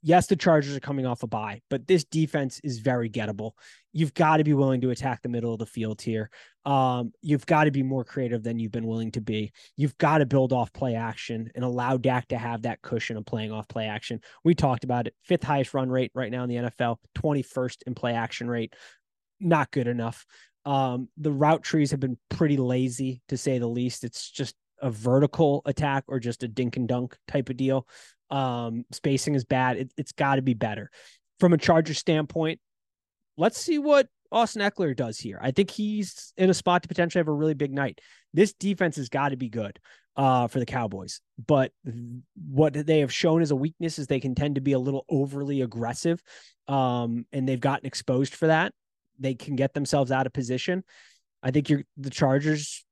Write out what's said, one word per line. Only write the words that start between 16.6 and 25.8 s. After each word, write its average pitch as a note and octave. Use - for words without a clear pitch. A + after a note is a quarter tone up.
F A#2
L, A#2
twenty-first C3
in B2+
play A#2
action A#2
rate. A#2
Not E3
good B2+
enough. A#2
Um, C3
the D3+
route D3
trees D3+
have C#3+
been B2+
pretty D3
lazy, B2+
to C3+
say B2+
the A#2+
least. B2
It's -
just -
a C3
vertical C#3
attack C#3